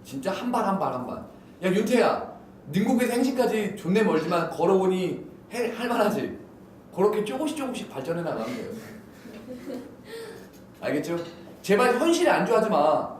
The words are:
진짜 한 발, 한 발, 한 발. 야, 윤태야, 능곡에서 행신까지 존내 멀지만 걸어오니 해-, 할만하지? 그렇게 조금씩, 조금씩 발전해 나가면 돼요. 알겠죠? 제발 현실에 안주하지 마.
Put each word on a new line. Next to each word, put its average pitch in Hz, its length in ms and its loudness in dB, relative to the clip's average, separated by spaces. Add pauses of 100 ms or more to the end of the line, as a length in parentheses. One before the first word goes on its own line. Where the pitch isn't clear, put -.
진짜 135 260 -6
한 247 220 -4
발, 226 120 2
한 190 140 0
발, 135 160 0
한 123 100 -4
발. 120 120 -8
야, - 580 -6
윤태야, - 580 2 (380)
능곡에서 233 420 2
행신까지 226 640 2
존내 202 280 2
멀지만 165 460 2
걸어오니 185 760 2 (260)
해-, 240 200 -2
할만하지? 226 680 0 (560)
그렇게 208 300 2
조금씩, 269 320 -4
조금씩 - 340 -8
발전해 165 320 -6
나가면 123 240 -4
돼요. - 240 -8 (2000)
알겠죠? 147 380 -4 (420)
제발 226 380 4
현실에 339 320 4
안주하지 202 400 4
마. 151 500 2